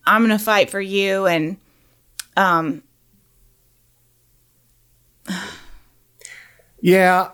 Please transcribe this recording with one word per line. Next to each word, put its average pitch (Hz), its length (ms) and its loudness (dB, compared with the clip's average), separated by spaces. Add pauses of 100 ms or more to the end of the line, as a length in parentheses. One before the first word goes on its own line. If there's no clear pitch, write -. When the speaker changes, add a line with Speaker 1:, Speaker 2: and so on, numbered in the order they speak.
Speaker 1:
I'm 214 180 4
gonna 214 160 2
fight 214 300 0
for 196 120 -6
you," 196 460 -2
and, 165 300 -2 (800)
um, 165 460 0 (4000)
Speaker 2:
Yeah. 185 520 2